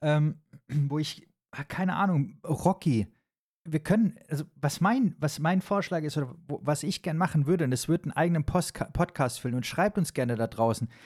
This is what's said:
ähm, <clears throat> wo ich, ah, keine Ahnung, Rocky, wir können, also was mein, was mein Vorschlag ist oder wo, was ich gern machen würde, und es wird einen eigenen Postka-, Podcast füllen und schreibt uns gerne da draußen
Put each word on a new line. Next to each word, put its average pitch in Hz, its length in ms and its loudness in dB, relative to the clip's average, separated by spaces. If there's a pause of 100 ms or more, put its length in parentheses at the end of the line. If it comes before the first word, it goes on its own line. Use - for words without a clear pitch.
ähm, 151 340 2 (320)
<clears throat> 143 200 0
wo 143 100 0
ich, - 280 -6 (260)
ah, 143 120 -8
keine 185 320 -2
Ahnung, 175 480 0
Rocky, 147 640 2 (600)
wir 156 120 -2
können, 202 380 2 (100)
also 151 160 -4 (100)
was - 260 -4
mein, 214 380 2
was 147 220 -2
mein 175 220 2
Vorschlag 185 400 -2
ist 151 140 -4
oder 135 180 -4 (140)
wo, 143 140 -6
was 143 200 -2
ich 185 200 -4
gern 156 160 -2
machen 160 280 2
würde, 170 180 2
und 127 80 0
es - 160 -2
wird 170 160 0
einen 139 80 -6
eigenen 165 320 2
Postka-, - 480 -2
Podcast - 480 -2
füllen 123 140 -2
und 123 120 -2
schreibt 202 320 0
uns 175 160 -2
gerne 120 220 0
da 113 100 0
draußen 113 420 0 (180)